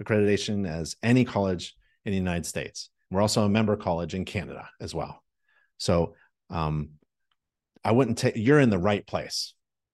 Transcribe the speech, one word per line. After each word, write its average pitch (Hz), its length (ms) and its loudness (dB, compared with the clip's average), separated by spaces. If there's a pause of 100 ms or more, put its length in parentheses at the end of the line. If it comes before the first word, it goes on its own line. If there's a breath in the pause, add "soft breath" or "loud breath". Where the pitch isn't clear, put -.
accreditation 104 680 0
as 78 320 -8
any 123 220 4
college 95 500 -2 (300)
in 104 80 -6
the 95 60 0
United 87 280 -2
States. - 440 -10 (220)
We're 92 100 2
also 107 220 2
a 101 60 2
member 107 280 2
college 85 360 -4
in 92 120 -4
Canada 69 420 -8 (140)
as - 120 -10
well. - 300 -8 (540)
So, 85 380 0 (340 soft breath)
um, 76 400 -4 (920)
I 101 80 0
wouldn't 117 260 2
take, 123 180 0
you're 127 240 6
in 127 120 6
the 95 80 2
right 98 260 0
place - 480 -6 (400)